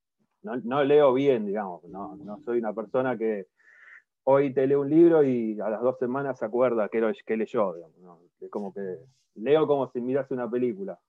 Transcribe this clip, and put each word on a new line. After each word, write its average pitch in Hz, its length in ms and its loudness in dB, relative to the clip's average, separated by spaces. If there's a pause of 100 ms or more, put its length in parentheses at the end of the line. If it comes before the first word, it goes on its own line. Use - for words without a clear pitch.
(420)
no, 117 160 -8
no 127 260 -2
leo 143 300 6
bien, 127 320 2
digamos. 98 400 -6
No, 95 320 -14
no 101 240 -14
soy 120 180 -4
una 110 140 -4
persona 120 440 -4
que 107 300 -4 (760)
hoy 139 300 2
te 135 140 2
lee 139 80 2
un 139 140 0
libro 165 340 6
y 117 380 0
a 98 80 -4
las 107 120 -4
dos 127 180 0
semanas 131 400 -4
se 120 60 -6
acuerda 113 440 0
que 113 100 -2
lo, 110 140 0 (120)
que 110 120 -4
leyó, 104 380 -2
digamos, 82 240 -20
¿no? 87 200 -20 (220)
Es 95 80 -14
como 98 240 -8
que 98 80 -12 (540)
leo 135 320 2
como 139 240 0
si 123 100 -6
mirase 131 320 -4
una 123 160 -6
película. 107 600 -4